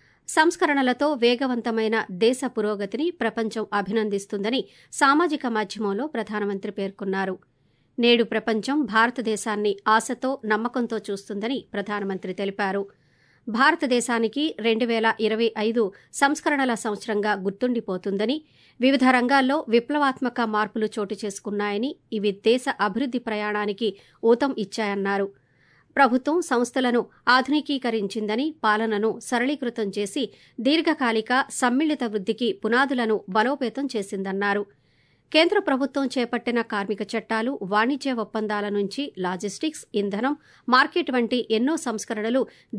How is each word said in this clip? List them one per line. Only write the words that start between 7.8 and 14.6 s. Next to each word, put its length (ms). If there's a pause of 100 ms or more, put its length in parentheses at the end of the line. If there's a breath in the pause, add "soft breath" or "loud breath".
నేడు 360
ప్రపంచం 460 (160)
భారతదేశాన్ని 800 (220)
ఆశతో, 340 (220)
నమ్మకంతో 460 (100)
చూస్తుందని 500 (160)
ప్రధానమంత్రి 680
తెలిపారు. 420 (640 soft breath)
భారతదేశానికి 920 (240)